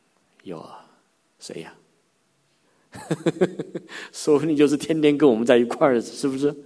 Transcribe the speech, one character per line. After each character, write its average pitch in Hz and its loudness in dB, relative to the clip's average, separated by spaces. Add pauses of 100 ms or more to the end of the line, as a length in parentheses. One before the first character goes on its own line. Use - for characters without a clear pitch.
(420)
有 87 -14
啊， - -20 (500)
谁 - -14
呀？ - -18 (1160)
<laughs> - -20 (1160)
说 147 0
不 147 -2
定 160 0
就 143 6
是 143 2
天 160 -4
天 147 4
跟 147 6
我 113 6
们 113 -2
在 123 6
一 120 4
块 120 0
儿 127 2
的， 113 2
是 - -6
不 135 -2
是？ 143 -2 (100)